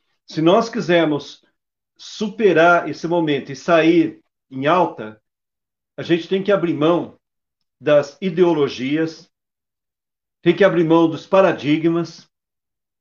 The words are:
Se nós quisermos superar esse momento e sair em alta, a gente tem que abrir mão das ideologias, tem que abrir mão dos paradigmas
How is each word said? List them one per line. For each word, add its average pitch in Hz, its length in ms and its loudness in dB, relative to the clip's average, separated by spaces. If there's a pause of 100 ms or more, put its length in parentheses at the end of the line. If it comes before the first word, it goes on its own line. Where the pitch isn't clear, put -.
(280)
Se - 120 -10
nós 202 300 2
quisermos 160 720 -2 (640)
superar 175 840 0
esse 147 180 -10
momento 147 440 -2
e 135 40 -14
sair 165 680 0 (260)
em 135 160 -8
alta, 160 560 -2 (720)
a 143 60 -12
gente 165 260 -2
tem 190 140 -4
que 202 100 -4
abrir 170 220 0
mão 151 420 -2 (640)
das 147 400 0
ideologias, 160 1120 -2 (1120)
tem 170 140 2
que 196 80 2
abrir 170 200 2
mão 165 240 4
dos 143 200 -8
paradigmas 165 1000 -2 (720)